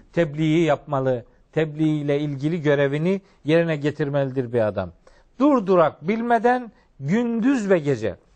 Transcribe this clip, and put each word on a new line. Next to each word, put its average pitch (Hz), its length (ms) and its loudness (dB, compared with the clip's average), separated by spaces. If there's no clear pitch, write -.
tebliği 160 520 2
yapmalı, 135 600 -2
tebliğ 156 500 -2
ile 143 180 0
ilgili 147 420 -4
görevini 147 600 0
yerine 165 320 2
getirmelidir 139 800 -2
bir 113 140 2
adam. 95 220 -4
Dur 262 280 2
durak 160 400 2
bilmeden 233 640 0
gündüz 226 680 0
ve 185 100 4
gece. 113 360 -4